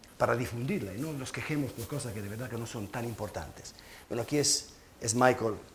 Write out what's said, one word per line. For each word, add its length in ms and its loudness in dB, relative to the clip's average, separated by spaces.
para 200 4
difundirla 580 -2
y 80 -6
no 100 -4
nos 200 -6
quejemos 400 -2
por 160 -6
cosas 260 -4
que 80 -6
de 80 -6
verdad 180 -6
que 100 -6
no 100 -4
son 220 -4
tan 140 -4
importantes. 680 -6
Bueno, 140 -2
aquí 160 0
es, 320 2
es 140 2
Michael 400 8